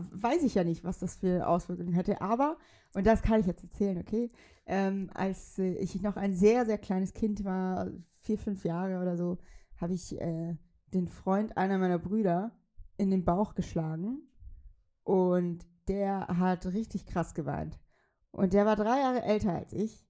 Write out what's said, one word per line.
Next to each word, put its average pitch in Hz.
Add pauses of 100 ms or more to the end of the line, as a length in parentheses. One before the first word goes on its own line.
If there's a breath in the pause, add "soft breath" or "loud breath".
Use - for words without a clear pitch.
(120)
weiß 247
ich 254
ja 185
nicht, 170
was 180
das -
für 180
Auswirkungen 175
hätte, 180
aber, 262 (380 soft breath)
und 196
das 220
kann 220
ich 175
jetzt 175
erzählen, 190
okay? 226 (360 soft breath)
Ähm, 190
als, -
äh, 185
ich -
noch 202
ein 196
sehr, 220
sehr 208
kleines 190
Kind 208
war, 185 (340)
vier, 214
fünf 196
Jahre 180
oder 180
so, 175 (380 soft breath)
habe 175
ich, -
äh, 165 (380)
den 180
Freund 202
einer 190
meiner 180
Brüder 190 (440)
in 196
den 190
Bauch 185
geschlagen 170 (840)
und 180 (220)
der 196
hat 180
richtig 208
krass -
geweint. 151 (520)
Und 185
der 202
war 214
drei 226
Jahre 254
älter 208
als -
ich -